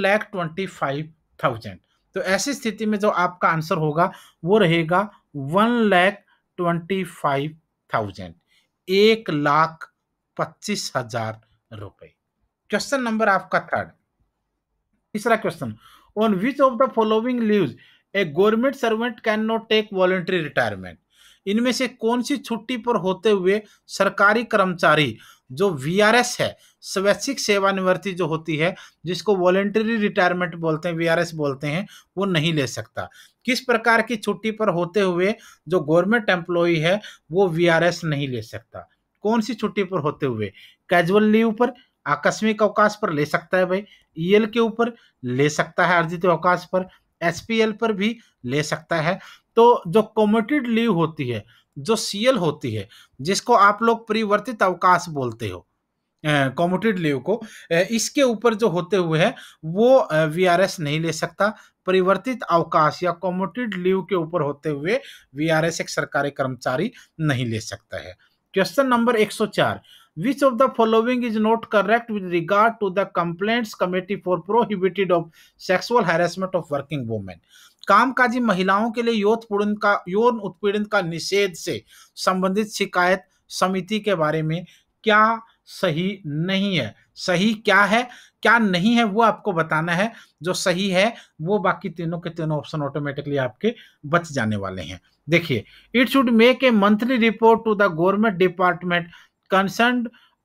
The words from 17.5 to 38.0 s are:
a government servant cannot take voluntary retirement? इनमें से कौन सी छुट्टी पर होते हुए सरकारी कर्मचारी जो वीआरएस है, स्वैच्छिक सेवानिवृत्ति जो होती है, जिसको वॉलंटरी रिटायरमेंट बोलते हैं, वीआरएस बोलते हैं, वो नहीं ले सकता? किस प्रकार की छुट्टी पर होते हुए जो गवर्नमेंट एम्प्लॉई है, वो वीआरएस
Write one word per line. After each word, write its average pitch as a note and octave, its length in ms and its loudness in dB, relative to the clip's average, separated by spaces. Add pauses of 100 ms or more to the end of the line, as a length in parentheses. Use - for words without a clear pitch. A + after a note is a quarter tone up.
a G3 80 2
government G#3+ 480 2
servant A#3 420 -2 (140)
cannot A3 300 0 (140)
take A3 120 4 (100)
voluntary F#3 460 0
retirement? G2+ 540 -4 (520)
इनमें A#3 260 0
से B3+ 160 -2
कौन A#3+ 340 -2
सी C4+ 140 -4
छुट्टी A#3 400 -8
पर A#3 200 -2
होते F#3 340 -2
हुए G3+ 320 2 (240)
सरकारी G3+ 580 2
कर्मचारी E3+ 760 2 (340)
जो F#3 180 0
वीआरएस G3+ 680 2
है, A#2 160 -2 (240)
स्वैच्छिक G3+ 600 -2
सेवानिवृत्ति G3 720 0
जो F3 140 -2
होती D#3+ 300 -4
है, E3+ 200 -2 (300)
जिसको F3+ 300 -2
वॉलंटरी G3+ 600 2
रिटायरमेंट F3+ 580 0
बोलते D#3+ 340 -4
हैं, E3+ 80 -4
वीआरएस E3 380 0
बोलते D3 320 -4
हैं, E3 220 -6 (280)
वो F#3 80 -2
नहीं E3+ 300 0
ले C#3+ 120 0
सकता? G#2+ 440 -10 (340)
किस B3+ 160 -2
प्रकार A#3 420 2
की A3+ 140 -4
छुट्टी G#3+ 340 -4
पर G#3+ 180 -4
होते F3 320 0
हुए F#3 340 0 (340)
जो F3+ 120 2
गवर्नमेंट F#3 500 2
एम्प्लॉई E3+ 460 0
है, F3 240 0 (320)
वो F#3+ 160 2
वीआरएस E3+ 560 2